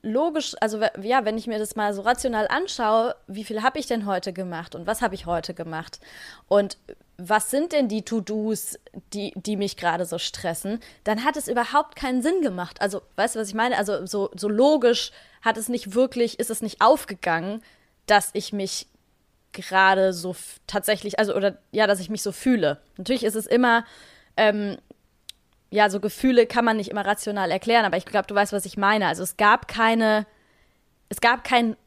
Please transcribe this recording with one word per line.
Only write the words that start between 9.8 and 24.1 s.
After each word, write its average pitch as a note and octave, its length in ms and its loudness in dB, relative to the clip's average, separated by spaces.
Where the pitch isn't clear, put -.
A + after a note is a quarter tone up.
so E3+ 140 -6
stressen, G3 640 -6
dann G#3+ 220 -2
hat D4 140 0
es - 100 -8
überhaupt B3 480 0
keinen B3+ 240 -2
Sinn E4 220 0
gemacht. F3+ 400 -4
Also, G3+ 180 -2
weißt A3 200 0
du, A3 40 -4
was G#3 80 -4
ich G3 60 -12
meine? A3+ 240 0
Also G3 260 -2
so, G3 320 -4
so G#3 140 -2
logisch A#3+ 600 4
hat A3 160 0
es A3+ 140 -6
nicht G#3+ 240 -4
wirklich, A#3+ 440 2
ist A#3+ 120 -2
es A3 100 -6
nicht G3+ 220 -2
aufgegangen, G3+ 800 2
dass G#3 300 4
ich - 180 -4
mich G3 340 -6
gerade F#3+ 600 4
so F3+ 200 -6
f-, - 340 -14
tatsächlich, G#3 520 -2
also, G#3 160 2
oder, G3 220 0
ja, G#3+ 140 2
dass G3 140 2
ich F3+ 100 -10
mich G#3+ 100 -4
so G3+ 120 -4
fühle. F3+ 500 2
Natürlich A#3 260 -2
ist G#3 120 0
es G#3+ 100 -4
immer, A#3 400 4